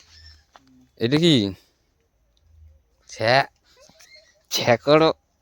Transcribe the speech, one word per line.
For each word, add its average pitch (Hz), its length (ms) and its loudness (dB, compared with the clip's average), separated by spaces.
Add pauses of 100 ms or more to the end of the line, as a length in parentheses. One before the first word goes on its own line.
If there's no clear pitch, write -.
(960)
এটা 120 200 -2
কি? 139 380 2 (1500)
ছ্যা-, 123 420 -2 (1000)
ছ্যাঁকড়ো। 147 640 0 (300)